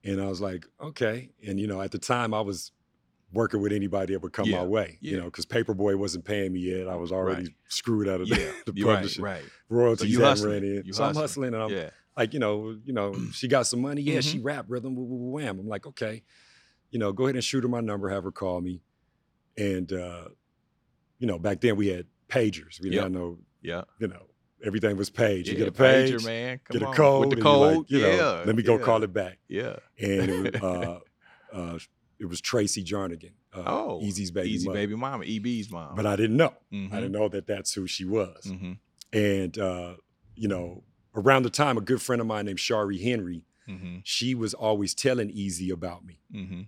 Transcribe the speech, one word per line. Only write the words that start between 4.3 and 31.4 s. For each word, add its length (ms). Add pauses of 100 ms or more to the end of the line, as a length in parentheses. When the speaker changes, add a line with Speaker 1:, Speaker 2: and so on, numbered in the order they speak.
Speaker 1:
come 160
Speaker 2:
Yeah. 80
Speaker 1:
my 80
way, 340
you 160
Speaker 2:
Yeah. 80
Speaker 1:
know, 80
'cause 140
Paper 280
Boi 220
wasn't 300
paying 260
me 80
yet. 300
I 80
was 160
already 320
Speaker 2:
Right. 100 (140)
Speaker 1:
screwed 400
out 100
of 80
Speaker 2:
Yeah. 80
Speaker 1:
<laughs> 300
the, 80
the 60
Speaker 2:
You're 100
right, 60
Speaker 1:
publishing. 280
Speaker 2:
right. 200 (260)
Speaker 1:
Royalties 320
Speaker 2:
So 60
you 120
Speaker 1:
hadn't 120
Speaker 2:
hustling. 200
Speaker 1:
ran 140
in. 200
Speaker 2:
You 80
Speaker 1:
So 100
I'm 120
Speaker 2:
hustling. 80
Speaker 1:
hustling 300
and 100
I'm 80
Speaker 2:
Yeah. 180 (260)
Speaker 1:
like, 180
you 60
know, 460
you 80
know, 220 (160)
she 160
got 180
some 160
money. 220
Yeah, 160
she 180
Speaker 2:
Mm-hmm. 80
Speaker 1:
rap, 220
rhythm, 280
woo, 80
woo, 140
woo, 140
wham. 260
I'm 100
like, 200
"Okay, 340 (680)
you 80
know, 120
go 140
ahead 100
and 80
shoot 200
her 60
my 120
number, 280
have 140
her 80
call 300
me." 220 (760)
And, 340
uh, 360 (920)
you 80
know, 140
back 220
then 140
we 120
had 180 (240)
pagers. 500
We 120
didn't 20
Speaker 2:
Yep. 100
Speaker 1:
have 100
no, 260 (240)
Speaker 2:
Yeah. 200 (160)
Speaker 1:
you 100
know, 180 (360)
everything 320
was 140
page. 380
You 60
Speaker 2:
Yeah, 60
Speaker 1:
get 100
a 20
page, 400
Speaker 2:
pager, 120
man. 420
Come 100
Speaker 1:
get 80
a 40
Speaker 2:
on. 80
Speaker 1:
code, 260
Speaker 2:
With 100
the 60
Speaker 1:
and 80
you're 220
like, 100
Speaker 2:
code, 120
Speaker 1:
you 100
know, 160
Speaker 2:
yeah, 300
Speaker 1:
"Let 100
me 60
go 160
Speaker 2:
yeah. 80
Speaker 1:
call 160
it 100
back." 360
Speaker 2:
Yeah. 300 (220)
Speaker 1:
And 300
it 240
was, 80
Speaker 2:
<laughs> 20
Speaker 1:
uh, 360 (520)